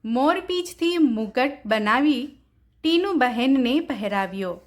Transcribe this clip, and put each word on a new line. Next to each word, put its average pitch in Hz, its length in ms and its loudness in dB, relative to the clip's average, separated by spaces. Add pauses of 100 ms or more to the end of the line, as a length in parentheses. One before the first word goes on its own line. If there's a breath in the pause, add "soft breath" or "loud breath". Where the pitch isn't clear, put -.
મોરપીંછથી 339 920 0
મુગટ 240 540 0 (140)
બનાવી 240 720 0 (460)
ટીનુ 349 300 0
બહેનને 254 640 2
પહેરાવ્યો. 196 880 -6